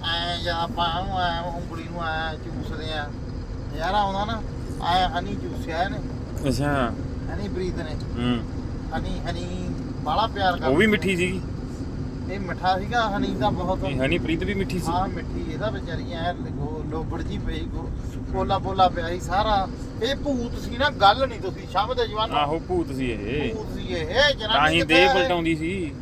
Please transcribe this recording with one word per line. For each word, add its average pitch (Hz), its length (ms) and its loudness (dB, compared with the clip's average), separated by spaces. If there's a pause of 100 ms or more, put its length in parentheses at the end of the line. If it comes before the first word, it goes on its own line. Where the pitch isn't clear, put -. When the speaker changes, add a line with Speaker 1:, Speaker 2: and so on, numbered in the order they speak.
(120)
Speaker 1:
ਐਂ 175 260 -2
ਜਾਂ 175 180 -2
ਆਪਾਂ 170 460 0
ਉਹਨੂੰ 190 200 -2
ਐਂ 175 200 0
ਉਂਗਲੀ 170 420 -6
ਨੂੰ 170 220 -6
ਐਂ 160 280 -2
ਚੂਸਦੇ 160 600 -6
ਆ, 147 160 -4 (640)
ਨਜ਼ਾਰਾ 180 240 0
ਆਉਂਦਾ 196 280 2
ਨਾ, 226 160 -2 (460)
ਐਂ 180 220 4
ਹਨੀ 180 260 -2
ਚੂਸਿਆ - 480 -2
ਇਹਨੇ। 196 140 -2 (520)
Speaker 2:
ਅੱਛਾ। 131 440 2 (400)
Speaker 1:
ਹਨੀ 202 160 -2
ਪ੍ਰੀਤ 180 260 -2
ਨੇ। 160 180 -4
Speaker 2:
ਹੂੰ। 120 460 0 (580)
Speaker 1:
ਹਨੀ, - 220 -2
ਹਨੀ - 460 -4 (380)
ਬਾਹਲਾ 185 240 2
ਪਿਆਰ 190 260 2
ਕਰਦਾ। - 140 0
Speaker 2:
ਉਹ 131 80 6
ਵੀ 208 120 6
ਮਿੱਠੀ 196 300 2
ਸੀਗੀ? 180 240 0 (920)
Speaker 1:
ਇਹ 196 80 -4
ਮਿੱਠਾ 185 400 0
ਸੀਗਾ, 214 380 0
ਹਨੀ 202 220 0
ਤਾਂ 214 120 4
ਬਹੁਤ। 202 320 0
Speaker 2:
ਇਹ 139 180 0
ਹਨੀ 151 160 4
ਪ੍ਰੀਤ 165 260 0
ਵੀ 196 100 0
ਮਿੱਠੀ 185 260 0
ਸੀ? 151 60 -2
Speaker 1:
ਹਾਂ, 180 220 0
ਮਿੱਠੀ। - 460 -4
ਇਹਦਾ 208 160 -2
ਵਿਚਾਰੀ - 440 -6
ਐਂ 170 200 -2
ਲੋ-, 151 560 -4
ਲੋਬੜ 151 320 -4
ਜੀ - 160 -4
ਪਈ, - 220 -2
ਗੋ-, - 300 -4 (440)
ਪੋਲਾ 190 260 2
ਪੋਲਾ 185 300 4
ਪਿਆ 170 180 -2
ਸੀ 175 120 -2
ਸਾਰਾ। 190 480 2 (360)
ਇਹ 269 120 0
ਭੂਤ 247 440 -2
ਸੀ - 180 -6
ਨਾ, 285 120 4
ਗੱਲ 196 380 6
ਨਹੀਂ - 140 -6
ਤੁਸੀਂ - 260 -6
ਸਮਝਦੇ 220 400 0
ਜਵਾਨ। 214 240 -2
Speaker 2:
ਆਹੋ, 147 280 2
ਭੂਤ 175 280 0
ਸੀ 131 240 -2
ਇਹ। 113 440 -2
Speaker 1:
ਭੂਤ - 180 -6
ਸੀ - 100 -6
ਇਹ, 190 520 4
ਜਨਾਨੀ - 180 0
Speaker 2:
ਤਾਂ 151 160 8
ਹੀ 165 100 6
Speaker 1:
ਕਿੱਥੇ 156 140 4
Speaker 2:
ਦੇਹ 175 140 10
Speaker 1:
ਹੈ? 170 60 6
Speaker 2:
ਪਲਟਾਉਂਦੀ 175 420 4
ਸੀ। 160 460 -2